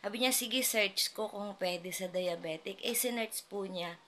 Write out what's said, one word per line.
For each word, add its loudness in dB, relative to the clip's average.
sabi -2
niya, 6
"Sige, 2
search 2
ko -2
kung -6
pwede -2
sa -2
diabetic." -2
Eh, 2
sinearch 0
po -4
niya. -4